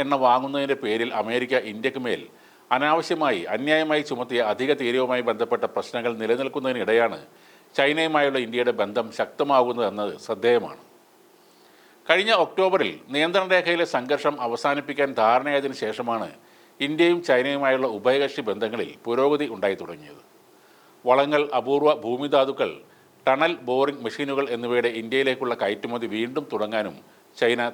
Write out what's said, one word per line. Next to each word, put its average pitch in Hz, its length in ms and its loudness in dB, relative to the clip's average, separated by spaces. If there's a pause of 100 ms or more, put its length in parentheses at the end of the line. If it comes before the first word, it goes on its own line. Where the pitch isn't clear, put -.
എണ്ണ 143 120 0 (100)
വാങ്ങുന്നതിൻ്റെ 135 600 2
പേരിൽ 113 240 0 (140)
അമേരിക്ക 123 320 -2 (180)
ഇന്ത്യക്ക് 127 340 -4
മേൽ 95 160 -4 (540)
അനാവശ്യമായി, 151 640 0 (140)
അന്യായമായി 151 560 0
ചുമത്തിയ 120 300 -2 (120)
അധിക 127 180 -2 (120)
തീരുവയുമായി 123 480 0
ബന്ധപ്പെട്ട 113 340 -2 (120)
പ്രശ്നങ്ങൾ 117 360 -4 (100)
നിലനിൽക്കുന്നതിനിടെയാണ് 117 1000 0 (580)
ചൈനയുമായുള്ള 147 680 2
ഇന്ത്യയുടെ 120 360 0
ബന്ധം 110 260 -2 (120)
ശക്തമാകുന്നത് 123 720 2
എന്നത് 104 220 -4 (120)
ശ്രദ്ധേയമാണ്. 107 560 0 (1300)
കഴിഞ്ഞ 202 240 2 (100)
ഒക്ടോബറിൽ 180 480 2 (240)
നിയന്ത്രണ 175 400 2
രേഖയിലെ 170 400 2
സംഘർഷം 143 400 0 (100)
അവസാനിപ്പിക്കാൻ 143 640 -2 (100)
ധാരണയായതിനു 135 640 2
ശേഷമാണ് 110 460 -4 (580)
ഇന്ത്യയും 170 400 4
ചൈനയുമായുള്ള 135 600 2 (100)
ഉഭയകക്ഷി 131 520 0
ബന്ധങ്ങളിൽ 107 420 -4 (140)
പുരോഗതി 143 500 2
ഉണ്ടായി 196 260 0
തുടങ്ങിയത്. 151 420 -16 (840)
വളങ്ങൾ, 143 340 4 (160)
അപൂർവ 143 320 2 (140)
ഭൂമിധാതുക്കൾ, 135 640 0 (560)
ടണൽ 147 260 4 (160)
ബോറിംഗ് 135 380 0
മെഷീനുകൾ 139 480 -4
എന്നിവയുടെ 120 460 0
ഇന്ത്യയിലേക്കുള്ള 127 600 0
കയറ്റുമതി 113 520 -2
വീണ്ടും 131 380 -4
തുടങ്ങാനും 107 440 -2 (440)
ചൈന 120 340 2